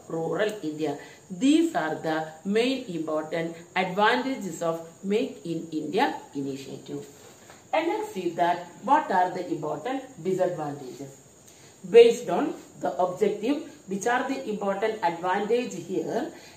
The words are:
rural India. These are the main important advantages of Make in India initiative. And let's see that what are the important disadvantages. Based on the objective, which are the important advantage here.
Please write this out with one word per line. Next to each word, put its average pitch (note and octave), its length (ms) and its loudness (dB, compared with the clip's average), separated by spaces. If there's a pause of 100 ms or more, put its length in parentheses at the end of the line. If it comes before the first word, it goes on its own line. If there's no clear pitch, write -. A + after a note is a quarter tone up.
rural E3 420 0 (200)
India. D3+ 220 0 (520)
These D#4+ 380 6
are D#3 120 -2 (120)
the D#3 100 0 (400)
main C4 220 4 (180)
important D#3 580 -2 (300)
advantages G#3 720 0 (120)
of E3 100 -4 (320)
Make B3+ 400 -2
in - 160 -6 (140)
India G3 240 2 (280)
initiative. C#3 680 -8 (680)
And D#4+ 200 2
let's G#3+ 240 -4
see F3 120 -2 (120)
that F3 180 4 (300)
what G#3 220 4
are F3+ 260 4
the F3+ 80 -6 (100)
important D3+ 480 -4 (240)
disadvantages. C#3+ 840 -2 (840)
Based A3+ 400 10
on C#4+ 80 0 (360)
the - 100 -2 (160)
objective, G#3+ 500 0 (360)
which G3+ 200 -4
are B3+ 160 2
the C4+ 100 -4 (140)
important G3 500 0
advantage F#3+ 720 0 (140)
here. F3 320 -2 (360)